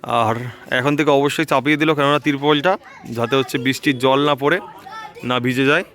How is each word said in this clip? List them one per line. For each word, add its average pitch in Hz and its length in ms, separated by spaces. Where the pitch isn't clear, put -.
আর 117 340
এখন 135 260
থেকে 147 140
অবশ্যই 143 360
চাপিয়ে 143 320
দিল, 156 160
কেননা 143 260
তিরপলটা 147 580
যাতে 117 260
হচ্ছে 135 220
বৃষ্টির 127 420
জল 135 260
না 147 100
পড়ে, 147 240
না 123 160
ভিজে 127 260
যায়। 160 180